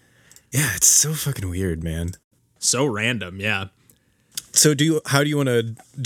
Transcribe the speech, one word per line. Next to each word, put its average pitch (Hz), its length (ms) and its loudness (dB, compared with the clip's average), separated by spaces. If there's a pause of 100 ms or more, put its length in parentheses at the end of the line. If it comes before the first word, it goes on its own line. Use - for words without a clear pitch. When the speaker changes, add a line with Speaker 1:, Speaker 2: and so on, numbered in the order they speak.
(520)
Speaker 1:
Yeah, 135 240 0
it's - 100 2
so - 280 4
fucking 131 340 -4
weird, 87 340 -2
man. 85 300 -4 (480)
Speaker 2:
So 127 260 0
random, 104 540 -4
yeah. 101 260 -2 (840)
Speaker 1:
So 151 220 4
do 143 100 2
you, 160 220 2
how 139 180 4
do 147 40 0
you 147 100 -2
wanna, 123 240 2
do 113 140 -8 (300)